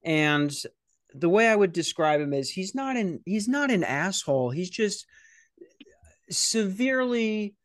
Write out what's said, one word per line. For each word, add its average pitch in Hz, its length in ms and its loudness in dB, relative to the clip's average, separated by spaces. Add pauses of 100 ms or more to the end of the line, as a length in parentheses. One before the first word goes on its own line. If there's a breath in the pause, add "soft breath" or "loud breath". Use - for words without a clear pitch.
And 151 500 2 (600)
the 143 140 0
way 220 200 6
I 220 80 4
would 196 160 4
describe 156 480 0
him 143 140 -2
is 135 160 -2
he's 185 240 -8
not 269 220 -4
an, 190 280 -4
he's 208 240 -2
not 277 220 0
an 190 120 2
asshole. 139 680 0
He's 175 200 -4
just - 360 -4 (1200 soft breath)
severely 226 1200 -2 (100)